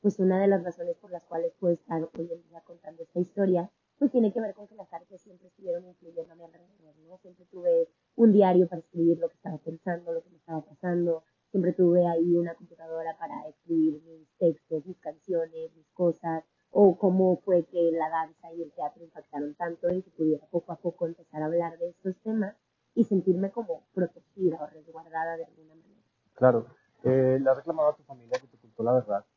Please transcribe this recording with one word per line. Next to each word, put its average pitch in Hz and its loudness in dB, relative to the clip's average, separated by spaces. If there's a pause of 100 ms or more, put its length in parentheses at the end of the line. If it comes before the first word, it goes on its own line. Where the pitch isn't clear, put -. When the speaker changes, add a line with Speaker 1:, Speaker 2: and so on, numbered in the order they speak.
Speaker 1:
pues, 202 0
una 185 2
de 202 4
las 196 2
razones 175 -8
por 196 -20
las 175 -14
cuales 165 -6
puedo 175 0
estar 165 -6
hoy 165 -10
en 170 -14
día 165 -20
contando 165 -20
esta - -10
historia, 180 -2 (300)
pues, 285 2
tiene 220 2
que 226 -6
ver 208 -10
con 208 -20
que 220 -20
las 196 -20
artes 180 -18
siempre 185 -20
estuvieron 180 -8
influyendo 170 -16
a 165 -20
mi 170 -20
alrededor, 165 -20 (120)
¿no? 180 -20
Siempre 180 -20
tuve 170 0 (260)
un 226 8
diario 185 6
para 170 -10
escribir 170 0
lo 165 -4
que - -8
estaba 156 -12
pensando, 170 -8
lo 165 -8
que - -20
me 165 -20
estaba 160 -10
pasando. 170 -4 (280)
Siempre 180 0
tuve 175 4
ahí 170 0
una 170 -2
computadora 165 -10
para 151 -12
escribir 156 -2
mis 160 -20 (100)
textos, 160 -2
mis 180 -14
canciones, 160 -8
mis 165 -20
cosas, 165 -2 (280)
o 190 6
cómo 185 2
fue 175 2
que 170 0
la 160 -2
danza 165 -8
y 170 -12
el 151 -12
teatro 160 -10
impactaron 151 -12
tanto 170 -4
en 185 -4
que - -20
pudiera 156 -2
poco - -6
a 165 -10
poco 170 -6
empezar 165 -10
a 151 -4
hablar 165 -4
de 170 -6
estos 185 -10
temas 220 -4 (380)
y 233 2
sentirme 190 0
como 196 -10
protegida 175 -4
o 151 -10
resguardada 160 -10
de 165 -10
alguna - -20
manera. - -20 (360)
Speaker 2:
Claro. 123 4 (360)
Eh, 131 4
¿le 135 2
has 131 4
reclamado 156 -2
a 151 -4
tu - -20
familia 123 -12
que 131 -20
te - -20
ocultó 110 -12
la 120 2
verdad? 104 -2 (120)